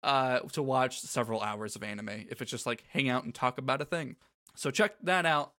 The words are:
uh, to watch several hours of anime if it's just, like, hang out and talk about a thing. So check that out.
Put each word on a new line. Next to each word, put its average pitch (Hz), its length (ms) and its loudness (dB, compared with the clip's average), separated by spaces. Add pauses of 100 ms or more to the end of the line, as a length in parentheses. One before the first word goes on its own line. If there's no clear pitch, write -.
uh, 131 360 4
to - 240 -4
watch 131 380 2
several 113 400 -2
hours 104 340 -4
of 104 80 -10
anime 107 460 -8
if - 120 -8
it's 120 100 -6
just, 117 140 -6
like, 120 240 -2
hang 135 200 0
out 123 160 0
and 117 100 -8
talk 127 220 0
about 131 240 0
a 147 40 -4
thing. 165 300 -4 (400)
So - 160 -2
check 208 320 2
that 180 220 4
out. 151 340 2